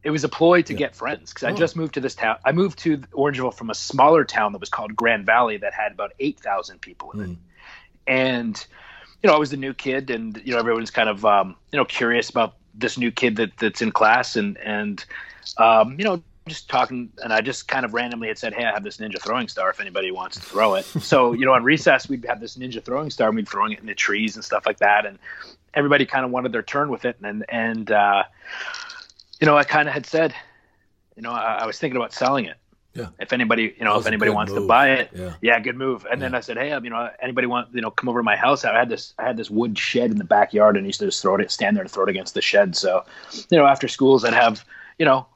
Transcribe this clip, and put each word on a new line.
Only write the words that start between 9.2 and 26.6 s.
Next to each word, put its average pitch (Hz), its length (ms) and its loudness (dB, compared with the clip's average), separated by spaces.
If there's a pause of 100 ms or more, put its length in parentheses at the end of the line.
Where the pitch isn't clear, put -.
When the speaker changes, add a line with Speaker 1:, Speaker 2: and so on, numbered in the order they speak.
Speaker 1:
you 214 60 6
know, 160 60 8
I 151 40 6
was 147 120 0
the 143 80 -8
new 135 160 -8
kid, 131 360 -4
and, 113 340 -6
you 127 100 -4
know, 120 40 2
everyone's 113 320 -2
kind 113 200 0
of, 101 160 -6
um, 98 280 4 (160)
you 147 60 -4
know, 131 80 2
curious 117 460 -2
about 113 240 -2 (200)
this 110 220 -4
new 120 140 -2
kid 113 260 0
that, 110 220 -2
that's 110 240 -2
in 110 100 -2
class, 117 440 2
and, 101 220 -2
and, 104 460 -8 (540)
um, 113 400 4
you 190 60 -4
know, 180 180 -2 (260)
just - 220 -14
talking, 127 400 -2 (120)
and 117 100 -4
I 110 100 2
just 123 260 -8
kind 131 160 -2
of 107 80 -6
randomly 120 360 -6
had 107 100 -6
said, 110 160 -8
"Hey, 117 100 -4
I 113 80 0
have 104 100 -4
this 101 140 -12
ninja 101 240 -10
throwing 113 280 -4
star 92 220 -4
if - 100 -6
anybody 95 300 -6
wants 92 260 -10
to - 60 -16
throw 104 340 2
it." 98 100 -4
Speaker 2:
<laughs> - 160 -8
Speaker 1:
So, 127 300 4
you 120 120 -2
know, 131 80 6
on 123 100 4
recess, 143 460 2
we'd 123 160 -6
have 120 160 -6
this 117 160 -14
ninja 127 260 -12
throwing 143 280 -6
star, 113 180 0
and 110 80 0
we'd 107 120 -4
throwing 104 240 -2
it 104 80 -12
in 110 60 -18
the 104 80 -10
trees 107 420 -2
and 104 80 -14
stuff - 220 -4
like 104 120 -2
that, 104 260 4
and - 140 -12 (560)
everybody 143 320 4
kind 131 180 -2
of 127 60 -4
wanted 123 220 -4
their 113 100 -2